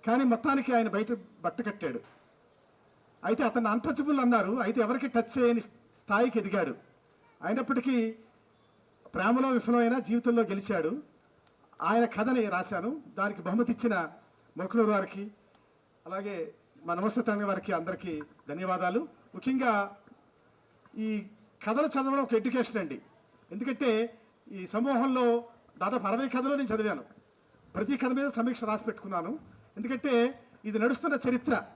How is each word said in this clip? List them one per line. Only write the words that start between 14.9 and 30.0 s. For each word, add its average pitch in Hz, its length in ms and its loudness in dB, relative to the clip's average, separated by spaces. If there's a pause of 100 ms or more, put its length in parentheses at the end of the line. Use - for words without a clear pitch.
వారికి, 196 400 -2 (760)
అలాగే 190 480 -8 (300)
మా 170 100 -2
నమస్తే 208 280 0
తెలంగాణ 208 240 0
వారికి 190 260 -2
అందరికీ 165 500 -4 (260)
ధన్యవాదాలు. 185 600 -2 (260)
ముఖ్యంగా 233 640 0 (1000)
ఈ 220 300 -4 (420)
కథలు 277 180 2
చదవడం 269 360 0
ఒక 240 120 0
ఎడ్యుకేషన్ 233 440 0
అండి. 165 240 -6 (500)
ఎందుకంటే 233 680 0 (340)
ఈ 185 140 -10
సమూహంలో 240 800 2 (340)
దాదాపు 202 280 -2
అరవై 240 220 0
కథలు 254 260 0
నేను 240 220 -2
చదివాను. 202 280 -2 (680)
ప్రతి 214 220 0
కథ 254 140 0
మీద 269 180 0
సమీక్ష 233 360 -2
రాసి 214 200 -2
పెట్టుకున్నాను. 196 540 -6 (380)
ఎందుకంటే 247 680 0 (220)